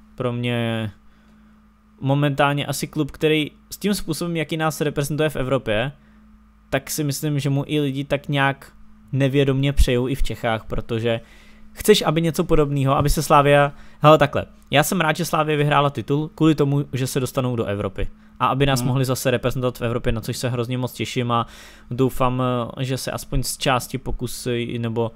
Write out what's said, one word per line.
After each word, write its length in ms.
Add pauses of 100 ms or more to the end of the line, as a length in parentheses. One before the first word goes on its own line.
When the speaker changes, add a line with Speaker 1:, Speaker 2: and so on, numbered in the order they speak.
(140)
Speaker 1:
pro 180
mě 580 (1080)
momentálně 680
asi 200
klub, 240
který 400 (200)
s 60
tím 180
způsobem, 420
jaký 200
nás 240
reprezentuje 500
v 60
Evropě, 560 (760)
tak 200
si 140
myslím, 340
že 120
mu 160
i 140
lidi 240
tak 240
nějak 440 (400)
nevědomně 600
přejou 360
i 60
v 80
Čechách, 420
protože 560 (520)
chceš, 300
aby 200
něco 220
podobného, 520
aby 140
se 120
Slavia, 500 (280)
hele, 180
takhle, 280 (240)
já 120
jsem 180
rád, 160
že 80
Slavia 340
vyhrála 320
titul 440
kvůli 200
tomu, 380
že 140
se 140
dostanou 360
do 80
Evropy. 440 (320)
A 60
aby 200
nás 140
Speaker 2:
Hmm. 80
Speaker 1:
mohli 160
zase 260
reprezentovat 480
v 40
Evropě, 300
na 80
což 160
se 120
hrozně 300
moc 140
těším 400
a 140 (440)
doufám, 520 (380)
že 180
se 120
aspoň 320
z 140
části 420
pokusí, 800
nebo 380